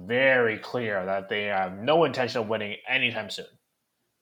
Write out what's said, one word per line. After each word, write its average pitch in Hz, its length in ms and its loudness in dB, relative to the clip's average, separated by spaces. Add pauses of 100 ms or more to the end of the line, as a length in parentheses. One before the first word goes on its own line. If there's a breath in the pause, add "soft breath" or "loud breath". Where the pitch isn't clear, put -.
very 120 500 4
clear 104 480 -4
that 95 240 -2
they 104 160 -2
have 95 320 -2
no 147 260 4
intention 123 380 0
of 107 60 -4
winning 107 300 -4 (100)
anytime 120 420 0
soon. - 160 -10 (760)